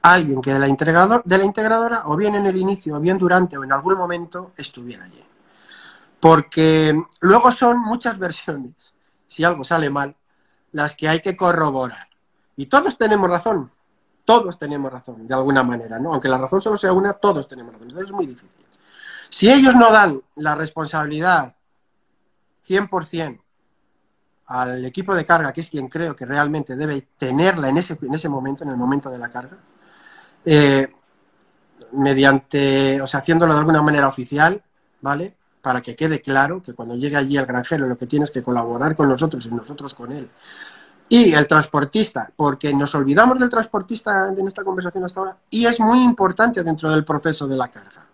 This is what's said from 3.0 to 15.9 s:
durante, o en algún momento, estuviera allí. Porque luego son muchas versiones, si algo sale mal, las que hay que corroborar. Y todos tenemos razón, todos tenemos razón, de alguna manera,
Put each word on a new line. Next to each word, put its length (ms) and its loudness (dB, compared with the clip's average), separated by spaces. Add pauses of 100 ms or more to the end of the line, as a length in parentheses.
durante, 400 2
o 60 -10
en 80 -6
algún 260 0
momento, 600 -8
estuviera 480 -16
allí. 180 -20 (960)
Porque 800 4 (220)
luego 300 6
son 280 2
muchas 380 -4
versiones, 760 -10 (340)
si 160 -6
algo 200 0
sale 260 -2
mal, 260 -6 (580)
las 220 -6
que 120 -6
hay 140 0
que 140 -6
corroborar. 720 -2 (500)
Y 80 -10
todos 320 2
tenemos 320 2
razón, 420 -4 (540)
todos 340 2
tenemos 320 -8
razón, 360 -18
de 60 -4
alguna 300 2
manera, 360 -6